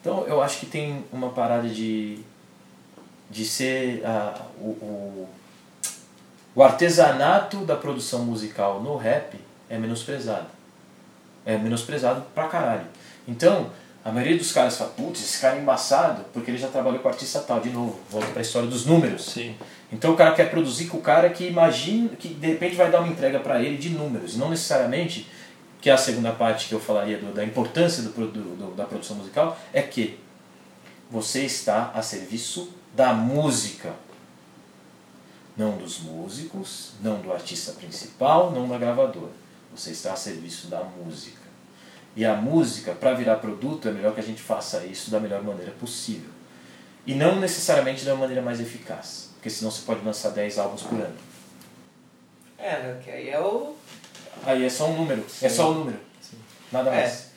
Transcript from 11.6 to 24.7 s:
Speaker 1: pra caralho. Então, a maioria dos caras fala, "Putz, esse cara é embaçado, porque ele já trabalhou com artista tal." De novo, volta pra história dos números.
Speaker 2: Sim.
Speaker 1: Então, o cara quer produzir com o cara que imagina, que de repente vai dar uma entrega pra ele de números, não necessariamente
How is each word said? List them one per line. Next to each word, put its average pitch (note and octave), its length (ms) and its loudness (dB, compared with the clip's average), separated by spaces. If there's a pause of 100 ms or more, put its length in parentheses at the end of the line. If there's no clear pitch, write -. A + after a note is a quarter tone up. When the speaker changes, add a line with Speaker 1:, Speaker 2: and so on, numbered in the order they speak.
Speaker 1:
pra D#3 140 -2
caralho. A2+ 360 -2 (400)
Então, A#2 460 4 (320)
a A2 80 -6
maioria C3 260 2
dos - 140 -2
caras C3 240 4
fala, - 160 -6
"Putz, - 300 -6
esse - 180 -4
cara C3 160 4
é C#3+ 60 -4
embaçado, - 720 2
porque A#2+ 180 -6
ele B2 60 -2
já C3 100 -4
trabalhou C3 320 0
com - 80 0
artista - 320 -2
tal." A#2 220 0
De A#2 80 -2
novo, A#2+ 280 -2 (120)
volta G#2+ 180 -2
pra A#2+ 140 -4
história A#2+ 260 0
dos A#2+ 180 -2
números. D#3 380 6
Speaker 2:
Sim. A#2 320 -8 (340)
Speaker 1:
Então, C3+ 220 2
o E3 60 4
cara D#3+ 160 12
quer - 180 6
produzir D#3+ 360 0
com E3 100 -6
o D#3+ 40 -6
cara E3+ 280 8
que F3 180 -4
imagina, F3 640 4
que - 180 -10
de D3 200 -6
repente F3 280 0
vai F3 160 6
dar E3+ 80 8
uma E3+ 80 0
entrega C3+ 320 0
pra B2 240 0
ele C#3+ 140 -2
de D3 140 -6
números, C3+ 440 -4
não C3+ 140 0
necessariamente D3+ 800 0 (540)